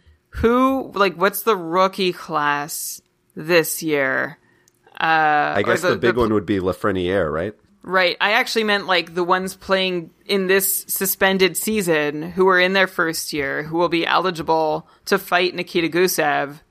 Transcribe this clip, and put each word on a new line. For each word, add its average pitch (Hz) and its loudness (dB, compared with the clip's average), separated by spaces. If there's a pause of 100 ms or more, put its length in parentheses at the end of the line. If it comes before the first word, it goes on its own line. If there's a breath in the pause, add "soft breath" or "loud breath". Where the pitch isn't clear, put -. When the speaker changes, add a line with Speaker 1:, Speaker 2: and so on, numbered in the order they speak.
(280)
Speaker 1:
who, 254 2
like, 190 2
what's 196 0
the 220 2
rookie 185 0
class 147 -4 (320)
this 160 2
year? 135 -2 (540 soft breath)
Uh, 151 0
Speaker 2:
I - 2
Speaker 1:
or - 0
Speaker 2:
guess 117 0
Speaker 1:
the, 180 0
Speaker 2:
the 120 0
big 117 2
Speaker 1:
the 123 2
Speaker 2:
one 110 2
would 101 0
be 98 0
Lafreniere, 92 0
right? 87 -4 (280)
Speaker 1:
Right. 180 0
I 202 0
actually 233 0
meant, 202 0
like, 175 -2
the 180 0
ones 185 0
playing 185 -2 (160)
in 190 0
this 190 0
suspended 190 0
season 160 0
who 180 0
are 185 4
in 180 2
their 190 4
first 165 -4
year, 143 -4
who 156 -4
will 175 2
be 165 0
eligible 160 0 (200 soft breath)
to 196 2
fight 180 0
Nikita 175 -2
Gusev 151 0 (100)